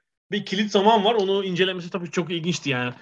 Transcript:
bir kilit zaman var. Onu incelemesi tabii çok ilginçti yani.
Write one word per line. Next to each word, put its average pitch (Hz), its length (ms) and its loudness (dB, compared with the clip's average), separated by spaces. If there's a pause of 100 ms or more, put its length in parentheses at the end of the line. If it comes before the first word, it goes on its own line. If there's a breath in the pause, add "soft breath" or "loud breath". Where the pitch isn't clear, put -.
(300)
bir 202 160 -4
kilit 202 240 -2
zaman 208 340 6
var. 233 100 4
Onu 196 300 0
incelemesi 180 460 -2
tabii 175 200 -8
çok 170 200 -2
ilginçti 165 400 -4
yani. 123 320 -2